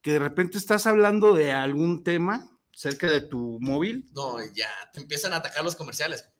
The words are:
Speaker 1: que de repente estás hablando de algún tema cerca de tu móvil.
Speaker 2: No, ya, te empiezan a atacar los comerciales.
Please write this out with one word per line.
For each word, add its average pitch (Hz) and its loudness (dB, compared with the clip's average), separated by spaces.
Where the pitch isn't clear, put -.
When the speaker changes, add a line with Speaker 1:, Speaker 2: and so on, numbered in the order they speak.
Speaker 1:
que 151 -2
de 151 2
repente 170 -2
estás 208 0
hablando 208 6
de 147 4
algún 143 0
tema 175 0
cerca 147 -2
de 147 4
tu 120 -6
móvil. 165 -2
Speaker 2:
No, 135 -8
ya, 107 -6
te 156 -16
empiezan 147 -6
a 165 -4
atacar - -6
los 170 -4
comerciales. 147 -8